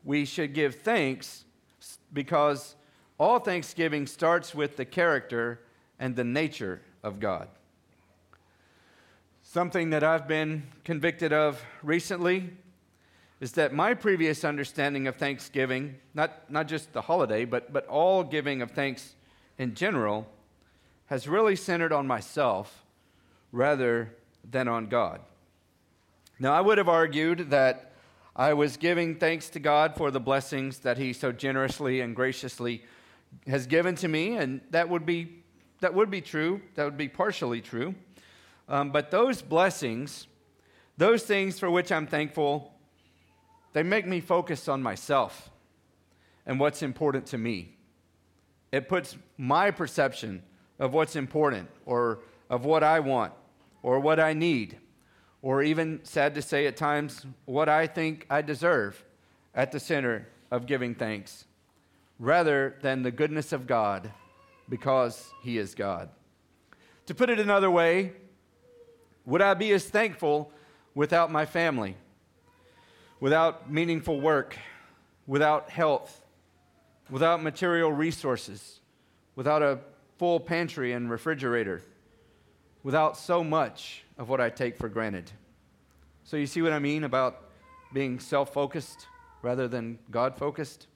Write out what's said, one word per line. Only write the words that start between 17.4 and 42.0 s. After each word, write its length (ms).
but, 300
but 140
all 360
giving 380
of 100
thanks 440
in 160
general, 540
has 200
really 280
centered 360
on 160
myself 800
rather 640
than 180
on 180
God. 360
Now, 140
I 80
would 160
have 100
argued 600
that 440
I 180
was 240
giving 380
thanks 340
to 100
God 360
for 160
the 80
blessings 600
that 180
he 140
so 200
generously 680
and 160
graciously 680
has 180
given 300
to 120
me, 300
and 320
that 180
would 180
be, 380
that 140
would 180
be 100
true. 400
That 100
would 120
be 120
partially 500
true. 360
Um, 220
but 200
those 300
blessings, 880
those 280
things 360
for 100
which 220
I'm 160